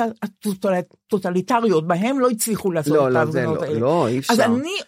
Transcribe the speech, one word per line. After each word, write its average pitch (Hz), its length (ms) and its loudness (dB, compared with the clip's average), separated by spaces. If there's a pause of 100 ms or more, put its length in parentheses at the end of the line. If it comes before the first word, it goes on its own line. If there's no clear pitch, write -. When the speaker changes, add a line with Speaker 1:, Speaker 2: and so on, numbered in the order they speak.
(240)
Speaker 1:
הטוטל-, 196 500 -4
הטוטליטריות, 185 1120 0
בהם 214 320 0
לא 247 100 2
הצליחו 220 420 -2
לעשות 151 220 0
Speaker 2:
לא, 143 140 4
Speaker 1:
את 127 60 2
Speaker 2:
לא, 156 180 2
זה 139 80 -2
Speaker 1:
ההפגנות 143 220 -2
Speaker 2:
לא, 160 40 -4
Speaker 1:
האלה. 135 140 -2
Speaker 2:
לא, 143 280 2
אי 123 120 0
אפשר. 233 140 0
Speaker 1:
אז 226 60 4
אני 254 340 0 (140)